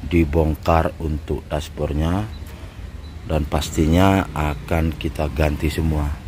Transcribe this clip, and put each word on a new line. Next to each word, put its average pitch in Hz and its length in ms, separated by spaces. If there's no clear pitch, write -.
dibongkar 80 960
untuk 78 480
dashboardnya, 76 720
dan 78 240
pastinya 85 800
akan 78 640
kita 78 400
ganti 76 320
semua 78 400